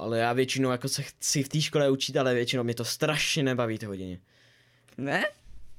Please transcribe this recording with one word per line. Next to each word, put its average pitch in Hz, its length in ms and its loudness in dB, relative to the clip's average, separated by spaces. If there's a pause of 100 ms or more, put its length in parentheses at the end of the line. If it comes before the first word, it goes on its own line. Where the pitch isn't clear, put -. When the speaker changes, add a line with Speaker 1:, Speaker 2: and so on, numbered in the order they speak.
Speaker 1:
Ale 113 180 -2
já 117 140 2
většinou 131 380 2
jako 127 180 -2
se 139 140 -2
chci - 400 -2
v 135 60 -2
té 156 120 0
škole 147 300 4
učit, 135 260 0
ale 127 180 4
většinou 120 300 0
mě 117 100 0
to 117 100 -4
strašně 147 580 0
nebaví 120 360 0
ty 113 80 -8
hodiny. 95 340 -8 (800)
Speaker 2:
Ne? 147 260 -2 (540)